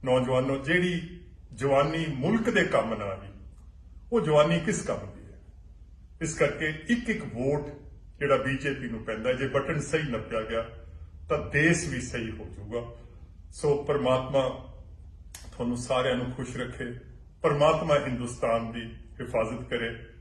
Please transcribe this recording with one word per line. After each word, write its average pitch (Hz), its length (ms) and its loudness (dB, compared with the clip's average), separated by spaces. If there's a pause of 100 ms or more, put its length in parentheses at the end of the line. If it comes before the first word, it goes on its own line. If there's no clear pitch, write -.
ਨੌਜਵਾਨੋ, 127 520 4
ਜਿਹੜੀ 170 640 0 (320)
ਜਵਾਨੀ 151 560 4
ਮੁਲਕ 180 400 2
ਦੇ 190 140 6
ਕੰਮ 113 300 2
ਨਾ 104 120 -4
ਆਈ, 98 240 -6 (840)
ਉਹ 233 100 4
ਜਵਾਨੀ 151 380 6
ਕਿਸ - 220 0
ਕੰਮ 98 180 -4
ਦੀ - 340 -14
ਹੈ? - 60 -18 (800)
ਇਸ 156 120 -2
ਕਰਕੇ 151 320 2 (220)
ਇੱਕ 240 220 0
ਇੱਕ - 160 -2
ਵੋਟ 127 420 0 (520)
ਜਿਹੜਾ 143 180 4
ਬੀਜੇਪੀ 135 500 -2
ਨੂੰ 113 160 -8
ਪੈਂਦਾ, 113 300 -2
ਜੇ 131 140 -2
ਬਟਨ 139 320 0
ਸਹੀ 156 240 0
ਨੱਪਿਆ 113 380 -4
ਗਿਆ, 113 240 -2 (640)
ਤਾਂ - 200 0
ਦੇਸ਼ 160 400 4
ਵੀ 127 120 -4
ਸਹੀ 113 300 -4
ਹੋ - 140 -10
ਜਾਊਗਾ। 110 500 -8 (560)
ਸੋ 143 320 2
ਪ੍ਰਮਾਤਮਾ 127 920 2 (760)
ਤੁਹਾਨੂੰ 120 260 -2
ਸਾਰਿਆਂ 127 380 2
ਨੂੰ 123 160 -2
ਖੁਸ਼ 123 260 -8
ਰੱਖੇ, 123 280 -6 (560)
ਪ੍ਰਮਾਤਮਾ 151 540 4
ਹਿੰਦੁਸਤਾਨ 120 760 0
ਦੀ 117 240 -8 (260)
ਹਿਫਾਜ਼ਤ 123 480 -2
ਕਰੇ। 117 360 -4 (160)